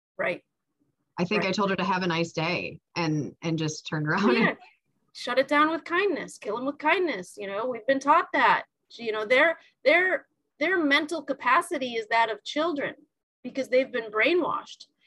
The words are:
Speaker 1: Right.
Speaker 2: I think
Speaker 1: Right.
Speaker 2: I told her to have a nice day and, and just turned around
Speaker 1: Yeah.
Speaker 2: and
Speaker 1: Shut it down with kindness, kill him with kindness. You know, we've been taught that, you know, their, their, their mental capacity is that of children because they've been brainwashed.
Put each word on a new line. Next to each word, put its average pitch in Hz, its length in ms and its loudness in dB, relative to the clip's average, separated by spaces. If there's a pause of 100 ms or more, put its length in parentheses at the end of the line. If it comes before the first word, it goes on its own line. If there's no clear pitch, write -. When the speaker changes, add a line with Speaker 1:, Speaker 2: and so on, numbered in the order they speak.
(200)
Speaker 1:
Right. 180 240 -4 (720)
Speaker 2:
I - 80 0
think 208 160 0
Speaker 1:
Right. 190 80 0
Speaker 2:
I - 20 0
told 196 200 0
her 190 40 -2
to 180 80 -2
have 185 200 -2
a 185 40 -2
nice 165 240 -2
day 156 480 -6 (160)
and, 156 460 -2
and 165 160 -4
just 156 320 -6
turned 151 180 -4
around 196 280 2
Speaker 1:
Yeah. 208 140 2
Speaker 2:
and - 80 -4 (560)
Speaker 1:
Shut 247 260 -4
it 269 80 2
down 302 240 4
with 320 120 -4
kindness, 330 540 -2
kill 214 220 -6
him 254 60 -6
with 285 120 -6
kindness. 302 600 2
You 202 100 -8
know, 202 180 -4
we've 233 220 -6
been 269 120 4
taught 311 340 4
that, 262 320 4 (340)
you 233 120 -4
know, 214 140 -4
their, 285 320 4 (260)
their, 349 440 2 (320)
their 349 220 0
mental 302 420 0
capacity 262 680 -2
is 226 160 -6
that 226 200 2
of 208 140 -10
children 294 500 -4 (500)
because 254 240 -8
they've 262 240 0
been 226 200 -6
brainwashed. 254 760 -2 (220)